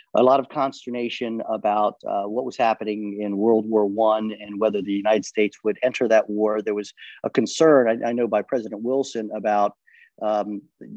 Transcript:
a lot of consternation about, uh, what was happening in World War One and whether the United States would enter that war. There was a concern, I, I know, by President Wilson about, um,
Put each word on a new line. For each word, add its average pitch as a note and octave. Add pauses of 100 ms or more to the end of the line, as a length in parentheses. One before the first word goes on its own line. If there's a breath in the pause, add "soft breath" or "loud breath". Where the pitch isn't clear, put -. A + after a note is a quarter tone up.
(160 soft breath)
a A2
lot B2+
of B2
consternation A#2+
about, G#2+ (120)
uh, G2+
what A2+
was B2
happening G#2+
in G#2
World G#2+
War G#2+
One A2
and G#2
whether G#2
the G2
United G2+
States -
would G#2
enter B2+
that A2
war. G#2+
There G#2
was G#2 (300 loud breath)
a -
concern, A#2+
I, A#2+
I A#2+
know, A#2+
by G#2
President A2
Wilson A#2
about, G#2 (460 soft breath)
um, G#2 (360)